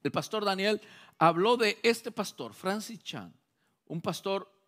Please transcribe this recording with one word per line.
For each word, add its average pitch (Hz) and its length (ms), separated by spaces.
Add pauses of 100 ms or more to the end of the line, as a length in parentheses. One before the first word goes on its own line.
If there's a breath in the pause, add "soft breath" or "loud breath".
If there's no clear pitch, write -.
el 139 80
pastor 208 320
Daniel 202 360 (380 loud breath)
habló 170 380
de 214 260
este 226 300
pastor, 123 420
Francis 202 480
Chan, 101 320 (520)
un 165 140
pastor 196 480 (200)